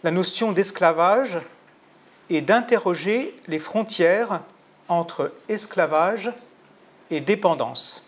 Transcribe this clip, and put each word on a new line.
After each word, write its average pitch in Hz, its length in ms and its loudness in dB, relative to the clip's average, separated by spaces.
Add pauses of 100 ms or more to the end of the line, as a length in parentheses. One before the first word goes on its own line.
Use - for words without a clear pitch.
la 165 80 0
notion 185 400 2
d'esclavage 185 880 2 (880)
et 160 120 0
d'interroger 214 920 0 (120)
les 156 100 -6
frontières 202 840 0 (460)
entre 170 460 -2 (160)
esclavage 185 800 0 (800)
et 156 120 -4
dépendance. 160 880 -2